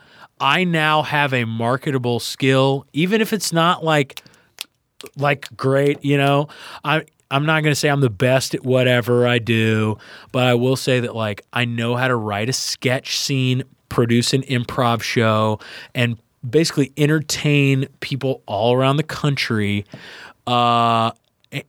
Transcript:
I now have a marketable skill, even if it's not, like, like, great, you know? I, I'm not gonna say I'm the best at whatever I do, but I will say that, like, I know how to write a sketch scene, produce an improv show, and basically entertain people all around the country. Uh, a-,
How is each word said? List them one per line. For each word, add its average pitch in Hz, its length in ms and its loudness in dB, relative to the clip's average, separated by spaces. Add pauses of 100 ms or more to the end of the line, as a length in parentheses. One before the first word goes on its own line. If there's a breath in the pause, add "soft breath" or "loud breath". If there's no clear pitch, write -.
(380 loud breath)
I 147 260 2
now 156 380 2
have 143 300 0
a 123 140 0
marketable 120 760 -2
skill, 135 720 0
even 185 300 0
if 220 100 -4
it's 208 220 -4
not, 165 280 2
like, 151 400 0 (920 soft breath)
like, 143 400 -2
great, 143 480 0
you 143 140 2
know? 143 300 2 (360 loud breath)
I, 151 200 0 (260)
I'm 139 160 0
not 156 160 2
gonna 151 120 2
say 147 140 0
I'm 143 140 2
the 127 80 4
best 127 440 0
at - 100 -6
whatever 123 640 2
I 120 120 4
do, 110 580 0 (360 loud breath)
but 127 140 2
I 123 80 4
will 127 220 2
say 127 240 0
that, 117 160 -6
like, 107 260 -4 (120)
I 120 100 0
know 120 320 -4
how 131 120 0
to 127 80 0
write 107 340 -4
a - 20 -2
sketch - 680 -4
scene, 131 440 0 (260)
produce 117 460 2
an 135 80 2
improv 120 600 -2
show, 110 580 0 (340 loud breath)
and 120 240 -2 (300)
basically 151 500 0
entertain 143 880 0 (140)
people 131 440 -6
all 107 300 2
around 135 240 2
the 156 40 0
country. 107 840 -2 (600 loud breath)
Uh, 117 680 2 (400)
a-, 139 160 -8